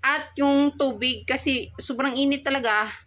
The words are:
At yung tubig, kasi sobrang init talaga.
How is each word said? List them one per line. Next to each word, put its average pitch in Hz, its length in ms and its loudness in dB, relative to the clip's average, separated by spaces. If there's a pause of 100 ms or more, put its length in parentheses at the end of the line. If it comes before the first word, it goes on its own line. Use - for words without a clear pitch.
At 294 320 -2
yung 277 400 4
tubig, 247 480 -2
kasi 262 560 -2
sobrang 262 320 -2
init 277 320 0
talaga. 226 460 0 (160)